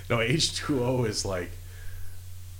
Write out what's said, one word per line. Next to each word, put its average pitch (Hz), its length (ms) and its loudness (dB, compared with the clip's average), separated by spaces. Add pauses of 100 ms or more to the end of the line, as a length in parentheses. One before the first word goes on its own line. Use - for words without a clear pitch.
no, 117 100 4
H 135 380 4
two 135 260 2
O 127 220 4
is, 107 180 0
like, 90 280 0 (1080)